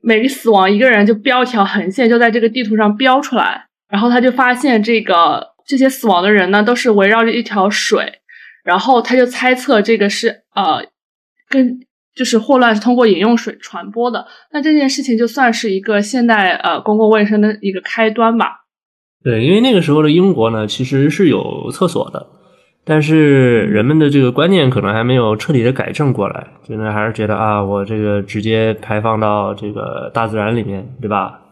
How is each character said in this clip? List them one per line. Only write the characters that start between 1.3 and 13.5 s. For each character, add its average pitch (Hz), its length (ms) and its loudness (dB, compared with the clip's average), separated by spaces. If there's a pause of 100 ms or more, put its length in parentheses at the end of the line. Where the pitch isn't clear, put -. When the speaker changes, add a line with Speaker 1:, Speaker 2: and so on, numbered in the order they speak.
Speaker 1:
一 - 20 2
条 233 200 -2
横 185 240 -4
线， 233 180 0
就 233 120 4
在 233 100 4
这 226 100 -2
个 226 80 2
地 233 160 -2
图 214 140 -2
上 214 180 2
标 262 240 2
出 285 160 -6
来。 - 300 -2 (240)
然 202 120 0
后 240 80 2
他 247 120 2
就 254 80 4
发 247 240 2
现 240 300 0
这 226 180 0
个， 170 520 0 (120)
这 277 120 -4
些 262 120 4
死 247 180 -4
亡 175 140 4
的 202 100 2
人 190 200 2
呢， 208 120 4
都 240 120 2
是 240 160 0
围 196 160 4
绕 226 160 2
着 226 80 0
一 240 100 -4
条 208 280 -2
水。 - 500 -4 (440)
然 175 140 0
后 247 240 2
他 247 140 -2
就 247 100 4
猜 254 300 -2
测 254 260 0
这 226 160 0
个 202 120 0
是， 226 180 -4 (260)
呃， 160 320 -2 (640)
跟， 254 300 0 (340)
就 254 120 -4
是 240 120 0
霍 254 200 2
乱 233 180 4
是 208 60 -4
通 247 140 2
过 240 120 4
饮 180 120 2
用 233 180 2
水 - 240 -8